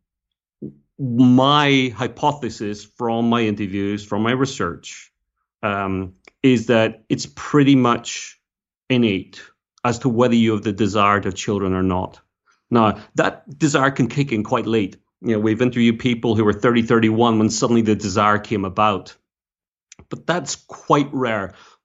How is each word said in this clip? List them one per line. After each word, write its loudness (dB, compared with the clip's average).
my 4
hypothesis -6
from -4
my 2
interviews, -4
from -4
my 0
research, -6
um, -4
is 2
that 2
it's -4
pretty 4
much -2
innate -2
as -2
to -2
whether 2
you 4
have -4
the -2
desire 2
to -6
have -8
children -4
or -2
not. -4
Now, 2
that -4
desire 2
can 0
kick -4
in -2
quite -2
late. -2
You -2
know, 0
we've 0
interviewed 2
people -2
who 2
were 2
thirty, 2
thirty-one 2
when 2
suddenly 0
the 2
desire 0
came -4
about. -2
But -16
that's -4
quite -2
rare. -4